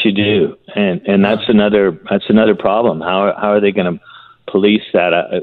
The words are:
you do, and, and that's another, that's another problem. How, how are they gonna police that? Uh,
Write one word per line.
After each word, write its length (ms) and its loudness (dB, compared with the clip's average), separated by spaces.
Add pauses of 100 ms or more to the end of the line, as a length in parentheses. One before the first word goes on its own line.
you 80 2
do, 440 0 (200)
and, 280 -2
and 200 2
that's 240 -2
another, 500 2 (100)
that's 200 -4
another 260 4
problem. 460 0
How, 360 0
how 140 -2
are 100 2
they 120 0
gonna 260 -4 (500)
police 440 2
that? 200 2
Uh, 300 -2